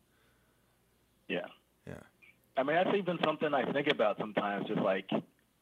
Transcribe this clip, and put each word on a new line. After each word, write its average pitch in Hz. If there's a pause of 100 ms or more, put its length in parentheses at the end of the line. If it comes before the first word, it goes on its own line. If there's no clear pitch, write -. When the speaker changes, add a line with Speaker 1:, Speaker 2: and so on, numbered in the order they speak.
(1300)
Speaker 1:
Yeah. 87 (380)
Speaker 2:
Yeah. 90 (520)
Speaker 1:
I 131
mean, 147
that's 190
even 180
something 156
I 131
think 143
about 113
sometimes, 101
just, 101
like, 95 (520)